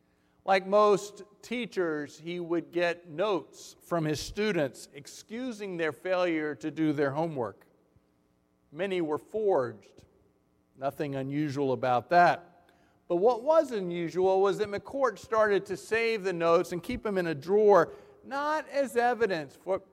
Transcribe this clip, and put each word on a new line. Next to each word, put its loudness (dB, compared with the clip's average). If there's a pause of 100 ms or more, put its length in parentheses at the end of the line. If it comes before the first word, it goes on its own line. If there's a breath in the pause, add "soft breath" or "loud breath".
(440)
Like 2
most 2 (180)
teachers, -6
he -8
would -4
get -2
notes -4
from -2
his -2
students -2
excusing -10
their -2
failure -2
to -8
do 0
their 0
homework. -4 (1040)
Many -2
were -2
forged. -2 (760)
Nothing -4
unusual -2
about 0
that. 4 (600 soft breath)
But 0
what 2
was 4
unusual 0
was 2
that -4
McCourt -4
started 2
to -8
save -2
the -2
notes 2
and -4
keep -8
them -4
in 0
a -2
drawer, 6 (340 loud breath)
not -4
as -2
evidence 0
for, -4 (120)